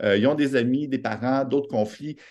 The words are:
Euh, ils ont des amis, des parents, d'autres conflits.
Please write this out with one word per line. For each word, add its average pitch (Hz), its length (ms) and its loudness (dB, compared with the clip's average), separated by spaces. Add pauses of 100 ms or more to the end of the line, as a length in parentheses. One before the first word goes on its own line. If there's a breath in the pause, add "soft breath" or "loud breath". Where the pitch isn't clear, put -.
Euh, 101 140 4
ils 107 100 4
ont 147 80 4
des 143 220 0
amis, 127 320 0
des 131 100 -4
parents, 120 460 -2
d'autres 139 240 -2
conflits. 120 480 -4 (140 loud breath)